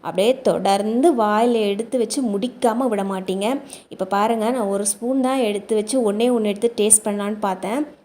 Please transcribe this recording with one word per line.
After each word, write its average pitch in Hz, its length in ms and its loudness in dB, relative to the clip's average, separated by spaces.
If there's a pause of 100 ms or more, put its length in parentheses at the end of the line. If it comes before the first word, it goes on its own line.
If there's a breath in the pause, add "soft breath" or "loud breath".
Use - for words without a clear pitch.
அப்படியே 185 300 0 (120)
தொடர்ந்து 202 720 2
வாயில 226 520 2
எடுத்து 208 320 -2
வச்சு 220 260 -2
முடிக்காம 233 640 0
விட 202 160 -2
மாட்டீங்க. 190 420 -4 (440 loud breath)
இப்ப 190 180 -8
பாருங்க, 214 420 0
நான் 220 220 -2
ஒரு 202 140 -2
ஸ்பூன் 254 340 -2
தான் 262 240 0
எடுத்து 208 300 -2
வச்சு 214 280 0
ஒண்ணே 214 280 2
ஒண்ணு 220 220 0
எடுத்து 220 240 0
டேஸ்ட் 208 300 4
பண்ணலான்னு 208 340 -4
பார்த்தேன். 196 400 -4 (240)